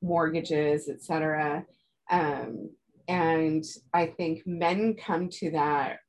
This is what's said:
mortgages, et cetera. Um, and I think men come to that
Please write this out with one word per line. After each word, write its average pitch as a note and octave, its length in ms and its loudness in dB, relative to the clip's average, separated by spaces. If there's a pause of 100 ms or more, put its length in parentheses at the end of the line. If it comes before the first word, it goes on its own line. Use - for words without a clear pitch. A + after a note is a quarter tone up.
mortgages, D#3+ 840 2
et - 140 -10
cetera. D#3 640 -2 (440)
Um, C#3+ 600 -2 (380)
and D#3+ 560 2 (300)
I E3+ 120 4
think E3 400 -4
men F3+ 480 0
come F3+ 360 -2
to E3+ 220 -6
that D3 560 0